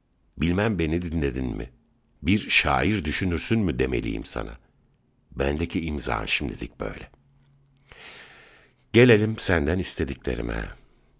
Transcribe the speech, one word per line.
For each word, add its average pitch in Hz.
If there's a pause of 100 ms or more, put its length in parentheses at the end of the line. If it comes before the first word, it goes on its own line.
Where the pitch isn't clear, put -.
(380)
Bilmem 92
beni 82
dinledin 67
mi? 55 (520)
Bir 95
şair 78
düşünürsün 90
mü 80
demeliyim 57
sana. 57 (760)
Bendeki 78
imzan 64
şimdilik 57
böyle. 50 (1800)
Gelelim 110
senden 85
istediklerime. 60 (540)